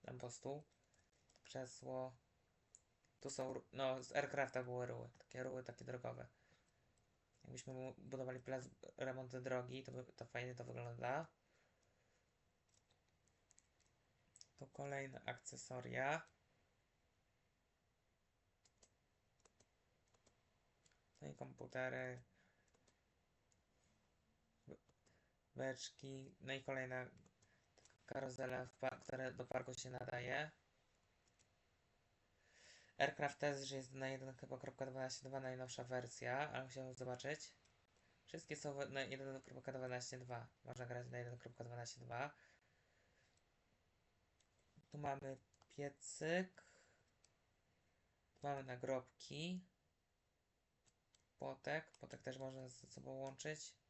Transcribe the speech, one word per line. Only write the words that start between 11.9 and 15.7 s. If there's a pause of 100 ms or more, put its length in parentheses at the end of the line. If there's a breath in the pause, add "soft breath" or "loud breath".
Tu
kolejne
akcesoria. (4000)